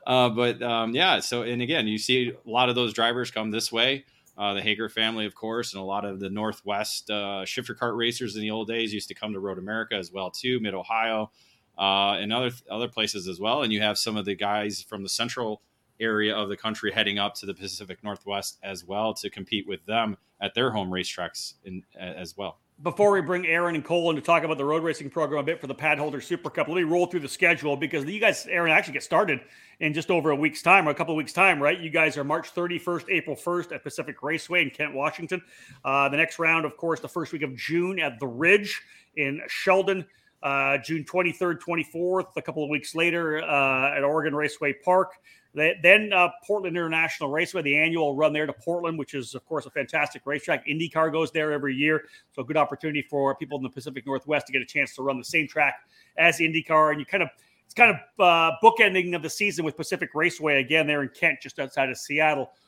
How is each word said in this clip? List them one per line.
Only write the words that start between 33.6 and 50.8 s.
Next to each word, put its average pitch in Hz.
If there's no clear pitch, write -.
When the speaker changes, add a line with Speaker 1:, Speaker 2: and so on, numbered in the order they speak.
Speaker 2:
at 139
Pacific -
Raceway 160
in 135
Kent, 147
Washington. 151
Uh, 139
the 143
next 160
round, 165
of 143
course, 165
the -
first -
week 151
of 131
June 175
at 123
the 139
Ridge 175
in 147
Sheldon. 190
Uh, 139
June 151
twenty-third, 175
twenty-fourth, 175
a 147
couple 151
of 147
weeks 151
later, 165
uh, 139
at 139
Oregon 147
Raceway 147
Park. 185
Th-, 165
then, 208
uh, 180
Portland 190
International 160
Raceway, 170
the 143
annual 160
run 147
there 151
to 139
Portland, 170
which 139
is, 131
of -
course, 151
a 143
fantastic 147
racetrack. 147
IndyCar 160